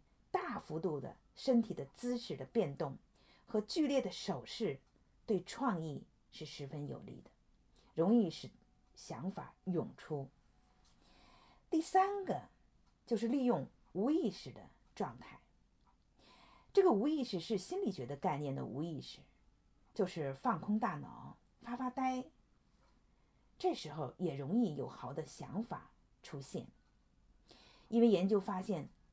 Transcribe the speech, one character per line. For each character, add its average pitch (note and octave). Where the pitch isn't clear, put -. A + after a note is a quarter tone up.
大 F4
幅 D#3+
度 D#3+
的 D#3
身 A#3
体 -
的 C#3
姿 B3
势 D#3
的 C3
变 D3
动 C#3
和 G#3
剧 D4
烈 C4+
的 -
手 D3
势 -
对 F#3
创 A3
意 D#3
是 -
十 C#3+
分 C#3+
有 B2+
利 -
的， -
容 E3+
易 A3+
使 -
想 D#3
法 B2+
涌 F3
出。 C#3
第 D#4+
三 G4
个 D3+
就 A#3
是 A3
利 B3+
用 F3+
无 G#3+
意 D#4
识 -
的 -
状 A#2+
态。 -
这 G4
个 F#4
无 G#3+
意 D4+
识 G3+
是 G#3
心 F4+
理 C#4+
学 C3
的 C#3
概 D#3
念 C#3+
的 C3+
无 B2+
意 E3
识， -
就 G3+
是 D3
放 F#3
空 G#3+
大 F#3+
脑， C#3
发 A#3+
发 B3+
呆。 B3+
这 F4+
时 D3
候 D3
也 E3
容 C#3
易 F3+
有 C3+
好 B2
的 D#3
想 D#3
法 -
出 -
现， C3
因 A3+
为 A#3
研 F#3+
究 G3+
发 F#3+
现， E3+